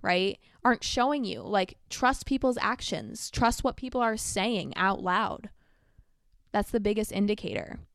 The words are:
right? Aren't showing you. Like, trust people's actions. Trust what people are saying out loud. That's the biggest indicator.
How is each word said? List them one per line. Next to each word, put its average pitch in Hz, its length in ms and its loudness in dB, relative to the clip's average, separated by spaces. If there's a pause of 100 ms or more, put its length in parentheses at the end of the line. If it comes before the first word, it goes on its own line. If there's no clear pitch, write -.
right? 185 340 2 (260)
Aren't 240 200 4
showing 269 420 2
you. 185 160 -6
Like, 190 380 0 (100)
trust - 380 0
people's 254 340 2
actions. - 680 -4
Trust 233 320 2
what 262 140 0
people 254 220 -4
are 226 160 2
saying 208 640 -2
out 190 240 2
loud. 196 480 0 (1000)
That's 202 180 0
the 240 100 0
biggest 214 320 0
indicator. 202 680 -2 (160)